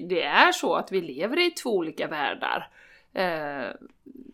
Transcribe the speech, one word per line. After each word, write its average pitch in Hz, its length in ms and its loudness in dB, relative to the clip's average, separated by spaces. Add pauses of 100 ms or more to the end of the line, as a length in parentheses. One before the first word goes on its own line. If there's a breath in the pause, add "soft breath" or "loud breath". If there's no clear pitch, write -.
det 175 140 2
är 208 280 6
så 226 240 0
att - 160 -2
vi 185 100 0
lever 170 460 -2
i 339 40 0
två 233 260 -2
olika 156 300 -2
världar. 117 600 -2 (440 soft breath)
Eh, 151 560 -2 (640)